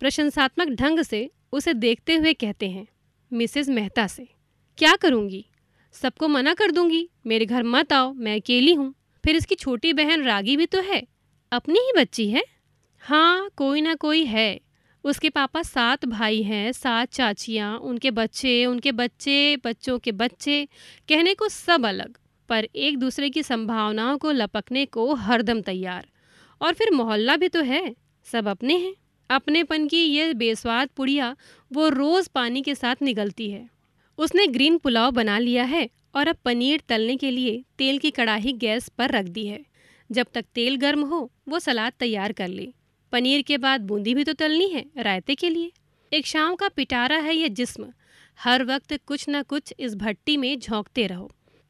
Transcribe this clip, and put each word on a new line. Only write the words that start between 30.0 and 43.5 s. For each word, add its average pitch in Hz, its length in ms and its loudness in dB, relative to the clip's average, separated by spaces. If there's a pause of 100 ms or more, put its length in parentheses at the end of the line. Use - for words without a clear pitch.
ये 311 300 2
बेस्वाद 233 540 0
पुड़िया 269 480 -2 (360)
वो 311 160 4
रोज़ 311 460 2
पानी 247 280 -2
के 285 120 -2
साथ 254 280 -2
निगलती 208 480 -2
है। 220 200 -14 (480)
उसने 349 280 4
ग्रीन 302 320 4
पुलाव 240 320 2
बना 202 280 2
लिया 240 260 2
है 247 260 -2 (240)
और 285 140 0
अब 330 160 -2
पनीर 254 440 0
तलने 226 280 0
के 269 140 -2
लिए 247 340 -2 (140)
तेल 269 200 0
की 302 120 0
कड़ाही 226 420 0
गैस 226 360 -4
पर 254 220 -2
रख 226 140 0
दी 185 220 -8
है। 208 180 -10 (480)
जब 247 220 0
तक 233 100 -6 (100)
तेल 247 220 0
गर्म 294 280 0
हो, 285 280 -4 (160)
वो 311 100 -2
सलाद 240 400 -2
तैयार 214 340 -2
कर 185 160 -6
ले। 196 260 -12 (380)
पनीर 262 300 2
के 285 160 0